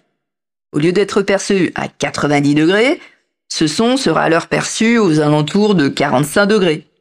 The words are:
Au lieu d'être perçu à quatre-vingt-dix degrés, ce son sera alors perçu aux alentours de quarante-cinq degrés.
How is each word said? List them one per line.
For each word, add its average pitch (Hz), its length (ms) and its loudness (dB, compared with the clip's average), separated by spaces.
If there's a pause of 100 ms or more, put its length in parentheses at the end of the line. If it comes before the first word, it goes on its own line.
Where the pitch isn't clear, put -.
(720)
Au 151 80 -4
lieu 170 140 0
d'être 202 280 0
perçu 196 540 -2
à 139 120 -6
quatre-vingt-dix 143 680 -2
degrés, 208 440 2 (500)
ce - 180 -2
son 233 300 0
sera 156 260 0
alors 160 240 0
perçu 220 500 0
aux 165 220 2
alentours 151 560 2
de 143 140 2
quarante-cinq 151 580 0
degrés. 185 400 0 (140)